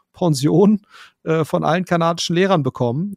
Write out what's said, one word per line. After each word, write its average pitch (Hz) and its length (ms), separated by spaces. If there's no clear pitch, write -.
Pension, 175 720
äh, 160 200
von 165 200
allen 160 200
kanadischen 170 520
Lehrern 185 280
bekommen. 135 540